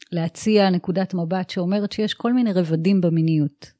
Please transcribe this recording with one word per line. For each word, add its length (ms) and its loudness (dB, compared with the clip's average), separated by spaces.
להציע 580 2
נקודת 440 -2
מבט 360 -4
שאומרת 420 -2
שיש 220 -4
כל 200 -2
מיני 200 2
רבדים 480 2
במיניות. 800 0